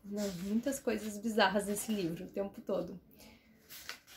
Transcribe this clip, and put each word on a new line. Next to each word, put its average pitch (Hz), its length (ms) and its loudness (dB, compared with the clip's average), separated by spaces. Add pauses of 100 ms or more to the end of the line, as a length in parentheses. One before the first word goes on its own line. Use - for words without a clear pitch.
Não, 202 240 -2 (160)
muitas 233 340 0
coisas 214 400 -2
bizarras 208 480 4
nesse 208 260 -2
livro, 180 320 0
o 180 40 -10
tempo 196 320 -4
todo. 180 380 -2 (1200)